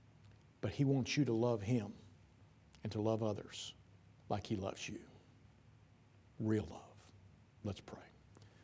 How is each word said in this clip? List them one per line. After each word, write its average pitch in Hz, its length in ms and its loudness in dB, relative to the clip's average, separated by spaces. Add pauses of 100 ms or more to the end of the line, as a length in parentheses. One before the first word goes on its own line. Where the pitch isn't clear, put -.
(600)
but 113 100 0
he 143 140 2
wants 135 320 2
you 143 80 6
to 120 80 4
love 113 300 4
him 107 280 2 (920)
and 110 80 -4
to 107 100 -2
love 110 220 2
others - 500 -4 (560)
like 104 160 -2
he 113 100 -2
loves - 320 -4
you. 107 120 -8 (1400)
Real 107 300 2
love. - 120 -12 (800)
Let's 101 160 -4
pray. - 180 -14 (680)